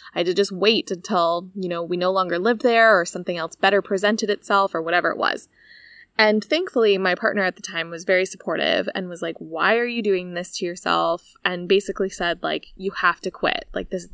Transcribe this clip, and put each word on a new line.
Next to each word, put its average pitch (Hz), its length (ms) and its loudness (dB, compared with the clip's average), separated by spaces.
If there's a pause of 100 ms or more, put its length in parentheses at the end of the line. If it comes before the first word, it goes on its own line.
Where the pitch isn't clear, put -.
(140)
I 175 60 -2
had 170 80 0
to 180 60 0
just 196 180 2
wait 196 380 2
until, 175 640 0
you 190 140 -6
know, 170 140 -4
we 175 160 -4
no 180 120 0
longer 185 280 0
lived 220 240 0
there 226 360 6
or 170 60 2
something 180 320 -6
else 165 180 -6
better 196 280 4
presented 208 480 0
itself 196 440 0
or 165 60 -2
whatever 170 300 0
it - 80 -4
was. - 320 -2 (680)
And 214 240 4
thankfully, 247 540 2
my 185 180 0
partner 208 280 -2
at 185 140 -2
the - 60 -16
time 165 280 -8
was 165 140 -12
very 185 200 2
supportive - 720 -2
and 185 140 -6
was 170 120 -12
like, 165 180 -6
"Why 160 380 0
are 240 100 0
you 233 160 -4
doing 180 300 0
this 175 260 -8
to 190 60 -4
yourself?" 175 720 -2 (100)
And 180 240 -4
basically 190 400 0
said, 175 340 -4
like, 156 320 -6
"You 190 180 -6
have - 300 0
to 185 80 -6
quit. - 440 -2
Like, - 160 -6
this 180 140 -6
is - 100 -20